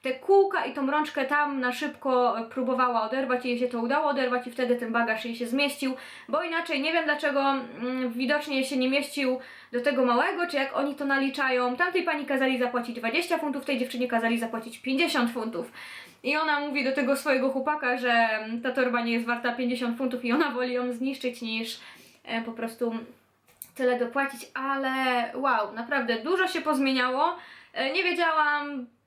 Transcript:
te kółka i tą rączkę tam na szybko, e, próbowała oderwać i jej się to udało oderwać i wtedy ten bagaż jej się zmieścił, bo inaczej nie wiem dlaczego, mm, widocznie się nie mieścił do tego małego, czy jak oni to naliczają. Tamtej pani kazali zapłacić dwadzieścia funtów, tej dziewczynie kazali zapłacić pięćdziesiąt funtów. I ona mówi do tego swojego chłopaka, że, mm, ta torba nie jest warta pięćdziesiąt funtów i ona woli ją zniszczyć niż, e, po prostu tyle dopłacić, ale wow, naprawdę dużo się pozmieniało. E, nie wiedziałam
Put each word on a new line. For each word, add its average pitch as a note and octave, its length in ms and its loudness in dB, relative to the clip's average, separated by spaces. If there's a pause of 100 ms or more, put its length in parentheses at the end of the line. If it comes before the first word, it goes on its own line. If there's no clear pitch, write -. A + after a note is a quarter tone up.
te B3+ 120 -2
kółka G4 520 6
i B3+ 80 -4
tą C#4 180 0
rączkę D4+ 340 0
tam C#4+ 340 0
na B3 120 0
szybko, B3 680 0
e, A3+ 40 -6
próbowała B3 580 0
oderwać B3 440 0
i B3 40 0
jej A#3+ 100 0
się B3 80 2
to A#3+ 120 -2
udało C#4 300 2
oderwać B3 380 0
i A#3+ 40 -10
wtedy B3 240 2
ten A#3 160 -4
bagaż A3+ 340 0
jej A#3 100 -6
się A#3 120 -6
zmieścił, C4+ 480 0 (340)
bo D#4 140 2
inaczej E4 380 -2
nie D#4+ 120 0
wiem E4 120 2
dlaczego, D4 340 0 (100)
mm, B3+ 600 -2
widocznie C4+ 520 0
się C#4 140 -2
nie B3+ 120 2
mieścił C4+ 500 0 (320)
do A#3+ 100 -2
tego B3+ 240 2
małego, E4 420 2
czy D4 100 -4
jak C4+ 200 -2
oni C#4 180 -2
to C#4+ 100 -6
naliczają. C4 680 0
Tamtej F4 280 2
pani D4+ 220 -2
kazali C4 320 2
zapłacić A#3+ 380 -2
dwadzieścia D#4+ 420 0
funtów, C#4+ 280 -4
tej C#4 120 0
dziewczynie A#3+ 300 -2
kazali A#3 320 2
zapłacić A3+ 400 -6
pięćdziesiąt C4 520 2
funtów. A3 400 -6 (520)
I C#4+ 140 0
ona D#4 220 2
mówi D4 240 -2
do C4 80 2
tego C4+ 240 2
swojego C4+ 340 2
chłopaka, C4+ 480 0
że, A#3+ 140 0
mm, A3+ 500 2
ta B3+ 100 -2
torba B3 300 2
nie A#3 100 0
jest A#3 140 0
warta A#3+ 260 -2
pięćdziesiąt A#3+ 460 -2
funtów B3+ 280 -2
i A#3 60 2
ona C#4+ 200 2
woli B3 220 -2
ją B3 200 -2
zniszczyć B3+ 480 -4
niż, A3+ 380 -6 (460)
e, A3+ 160 -4
po A#3 100 -8
prostu A3+ 440 -4 (800)
tyle B3 240 2
dopłacić, C4+ 540 -2
ale C4 720 0 (100)
wow, A3 380 0
naprawdę A#3 460 0
dużo F4+ 280 2
się F4 140 -2
pozmieniało. C4+ 760 2 (380)
E, C4+ 200 -2
nie F4+ 100 2
wiedziałam D4+ 840 0 (200)